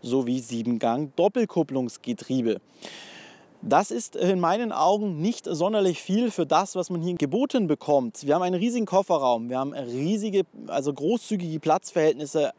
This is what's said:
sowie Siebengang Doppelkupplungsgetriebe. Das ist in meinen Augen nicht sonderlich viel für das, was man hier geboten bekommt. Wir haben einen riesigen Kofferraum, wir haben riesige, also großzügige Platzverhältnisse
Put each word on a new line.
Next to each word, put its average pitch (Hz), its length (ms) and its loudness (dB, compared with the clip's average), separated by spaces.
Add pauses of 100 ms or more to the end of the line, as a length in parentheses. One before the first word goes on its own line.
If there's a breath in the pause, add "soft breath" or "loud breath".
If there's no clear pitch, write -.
sowie 127 380 0
Siebengang 120 760 -2
Doppelkupplungsgetriebe. 131 1500 0 (1000 loud breath)
Das 175 280 2
ist - 260 -6
in 185 240 2
meinen 202 320 0
Augen 185 500 0
nicht 226 280 -2
sonderlich 180 500 2
viel 226 300 0
für 175 160 -2
das, 165 300 2
was 202 160 -4
man 170 100 -4
hier 180 140 -2
geboten 208 500 0
bekommt. 143 580 0
Wir 143 120 4
haben 180 80 2
einen 180 160 0
riesigen 233 260 0
Kofferraum, 135 640 2
wir 127 80 -2
haben 139 160 -2
riesige, 185 680 -2 (240)
also 139 260 -2
großzügige 175 680 -2
Platzverhältnisse 151 1000 2